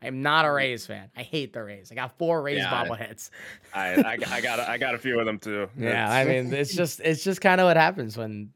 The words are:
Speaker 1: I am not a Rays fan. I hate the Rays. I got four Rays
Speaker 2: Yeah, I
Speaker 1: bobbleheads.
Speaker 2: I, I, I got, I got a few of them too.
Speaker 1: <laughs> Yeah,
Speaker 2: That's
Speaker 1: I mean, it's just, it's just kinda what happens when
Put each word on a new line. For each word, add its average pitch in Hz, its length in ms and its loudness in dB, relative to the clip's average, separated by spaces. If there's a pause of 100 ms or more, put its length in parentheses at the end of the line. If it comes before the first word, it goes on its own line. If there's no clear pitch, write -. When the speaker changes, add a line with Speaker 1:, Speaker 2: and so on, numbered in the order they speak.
Speaker 1:
I 117 60 -12
am 131 160 -6
not 156 240 4
a 147 40 4
Rays 135 360 0
fan. 101 280 -14
I 123 100 -14
hate 139 280 -6
the 120 100 -10
Rays. 101 300 -16
I - 20 -14
got 127 220 -6
four 165 240 2
Rays 143 160 -2
Speaker 2:
Yeah, 139 240 0
I 117 80 -2
Speaker 1:
bobbleheads. 110 400 -10 (460)
Speaker 2:
I, 92 220 0
I, 120 220 2 (120)
I 123 100 -2
got, 120 200 -2
I 120 180 -2
got 131 160 -2
a 117 40 -4
few 120 220 0
of 113 60 2
them 107 120 -2
too. 104 340 -4
Speaker 1:
<laughs> 143 60 -18
Yeah, 113 300 0
Speaker 2:
That's 131 180 4
Speaker 1:
I 131 60 2
mean, 127 220 0
it's 143 200 -2
just, 170 260 -2
it's 156 220 0
just 190 200 -2
kinda 185 220 6
what 170 120 8
happens 156 400 2
when 107 400 -8